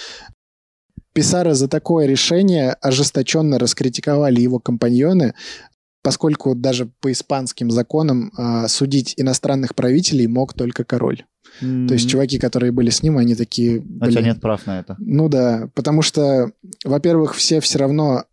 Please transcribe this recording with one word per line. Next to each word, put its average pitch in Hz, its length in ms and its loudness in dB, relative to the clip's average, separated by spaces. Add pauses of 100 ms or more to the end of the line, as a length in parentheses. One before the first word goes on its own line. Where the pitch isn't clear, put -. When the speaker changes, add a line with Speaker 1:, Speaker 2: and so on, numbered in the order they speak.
(1120)
Speaker 1:
Писаро 160 400 2
за 131 160 0
такое 156 380 2
решение 160 640 2 (100)
ожесточённо 139 760 0
раскритиковали 127 840 0
его 123 180 2
компаньоны, 127 720 2 (720)
поскольку 139 520 0
даже 123 440 -2
по 135 120 -2
испанским 127 600 -4
законам, 123 680 0
а, 117 300 -2
судить 135 500 -2
иностранных 131 580 -2
правителей 127 520 2
мог 123 260 -2
только 123 300 -6
король. - 400 -4 (380)
То 127 320 -2
есть 120 120 0
Speaker 2:
Мгм. 127 60 -2
Speaker 1:
чуваки, 131 260 0
которые 123 360 0
были 120 160 2
с - 120 -2
ним, 156 160 2
они 120 160 2
такие, 117 440 0
Speaker 2:
А - 300 -6
у - 20 2
тебя 117 120 2
Speaker 1:
«Блин». 110 40 0
Speaker 2:
нет 113 160 0
прав 107 260 -4
на 95 120 -6
это. 95 200 -12
Speaker 1:
Ну 151 300 0
да, 123 440 0
потому 151 280 0
что, 139 500 0 (320)
во-первых, 147 500 2
все - 280 0
всё - 180 -2
равно 139 540 0